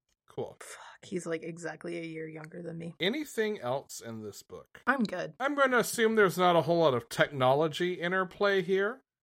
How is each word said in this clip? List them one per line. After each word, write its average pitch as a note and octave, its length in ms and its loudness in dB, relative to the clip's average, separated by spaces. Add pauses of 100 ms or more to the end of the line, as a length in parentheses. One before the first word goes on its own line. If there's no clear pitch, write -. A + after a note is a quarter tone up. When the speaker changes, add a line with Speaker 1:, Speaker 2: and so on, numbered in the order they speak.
(280)
Speaker 1:
Cool. - 340 -12
Speaker 2:
Fuck, - 440 -18
he's, F3+ 220 -8
like, E3 160 -6
exactly E3+ 560 -10
a E3 40 -8
year D#3+ 240 -10
younger D#3 360 -14
than E3 140 -10
me. E3 220 -12
Speaker 1:
Anything G#3+ 640 -2
else B2+ 440 -6
in A2+ 180 -10
this G#2 200 -12
book? - 440 -18
Speaker 2:
I'm C4 160 0
good. E3 360 -6
Speaker 1:
I'm C#4+ 160 -2
gonna C4 240 4
assume A3 360 2
there's F#3+ 220 6
not F3+ 180 6
a E3 60 6
whole E3+ 180 2
lot D#3 160 6
of A#2 120 -4
technology D3 840 2
interplay F#3 680 0
here G3 400 0 (220)